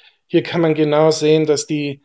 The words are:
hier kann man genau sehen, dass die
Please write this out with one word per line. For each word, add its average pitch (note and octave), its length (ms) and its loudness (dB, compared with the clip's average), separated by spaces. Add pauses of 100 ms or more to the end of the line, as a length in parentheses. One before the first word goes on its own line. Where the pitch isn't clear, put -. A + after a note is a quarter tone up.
(280)
hier E3 160 0
kann - 160 -6
man E3 140 2
genau D3+ 380 2
sehen, D#3 340 0
dass D3 200 -2
die C#3+ 400 -6